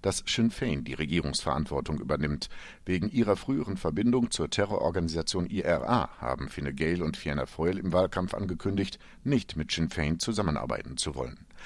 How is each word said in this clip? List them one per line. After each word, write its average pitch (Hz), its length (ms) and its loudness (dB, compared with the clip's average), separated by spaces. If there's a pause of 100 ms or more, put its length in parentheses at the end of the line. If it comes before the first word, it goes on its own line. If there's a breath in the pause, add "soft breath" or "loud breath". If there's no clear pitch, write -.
dass 95 240 0
Sinn 113 260 2
Féin 80 300 -2
die 67 120 -6
Regierungsverantwortung 73 1040 0
übernimmt. 73 520 -2 (340 loud breath)
Wegen 92 260 0
ihrer 104 260 6
früheren 113 420 -2
Verbindung 113 520 2
zur 76 200 -2
Terrororganisation 87 1000 0
I - 120 0
R 78 260 2
A 107 300 2
haben 65 320 -4
Fine 69 240 -4
Gael 82 280 0
und 78 140 0
Fianna 73 280 -2
Fáil 90 340 0
im 90 140 -2
Wahlkampf 92 420 2
angekündigt, 98 680 -2 (240 loud breath)
nicht 131 320 0
mit 78 160 -2
Sinn 82 160 2
Féin 78 320 0
zusammenarbeiten 85 800 -2
zu - 180 -4
wollen. 64 220 -6 (280 loud breath)